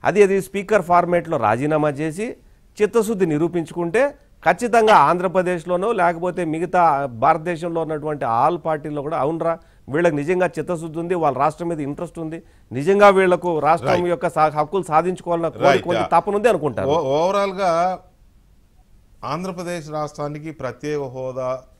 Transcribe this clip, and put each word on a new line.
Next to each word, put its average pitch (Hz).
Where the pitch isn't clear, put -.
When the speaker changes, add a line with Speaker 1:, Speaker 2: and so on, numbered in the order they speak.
Speaker 1:
అది, 170
అది 196
స్పీకర్ 202
ఫార్మాట్లో 175
రాజీనామా 147
చేసి 160
చిత్తశుద్ధి 208
నిరూపించుకుంటే, 170
ఖచ్చితంగా 226
ఆంధ్రప్రదేశ్లోనో 180
లేకపోతే 175
మిగతా 160
భారతదేశంలో 160
ఉన్నటువంటి 151
all 131
పార్టీల్లో 151
కూడా, 156
"అవునరా, 165
వీళ్ళకి 160
నిజంగా 170
చిత్తశుద్ధి 165
ఉంది, 170
వాళ్ళ 151
రాష్ట్రం 156
మీద 165
ఇంట్రెస్ట్ 143
ఉంది, 160
నిజంగా 196
వీళ్లకు 180
రాష్ట్రం 165
Speaker 2:
Right. 175
Speaker 1:
యొక్క 170
సా-, 156
హక్కులు 151
సాధించుకోవాలన్న 170
కోరిక 127
Speaker 2:
Right, 165
Speaker 1:
ఉంది, 214
Speaker 2:
yeah. 175
Speaker 1:
తపన 202
ఉంది" 214
అనుకుంటారు. 135
Speaker 2:
ఓ-, 151
overall-గా 185
ఆంధ్రప్రదేశ్ 170
రాష్ట్రానికి 151
ప్రత్యేక 147
హోదా 127